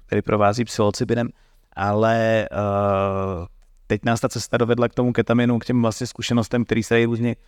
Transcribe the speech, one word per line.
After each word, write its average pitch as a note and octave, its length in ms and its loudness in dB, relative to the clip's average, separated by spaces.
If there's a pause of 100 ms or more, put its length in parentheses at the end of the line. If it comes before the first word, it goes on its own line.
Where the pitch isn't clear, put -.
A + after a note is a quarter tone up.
který G#2 160 -2
provází G#2+ 440 2
psilocybinem, A#2 640 0 (460)
ale, A2 760 2
eh, G2 1000 -2 (400)
teď G#2+ 120 -2
nás A#2 140 0
ta C3 100 -2
cesta - 280 -4
dovedla A#2 320 2
k - 40 -14
tomu B2 200 0
ketaminu, A#2+ 460 2
k A2+ 60 -8
těm B2+ 160 0
vlastně A2+ 260 -2
zkušenostem, A#2+ 580 -2
který A2 180 0
se - 100 -2
dají A#2 120 4
různě, A#2 300 -2 (120)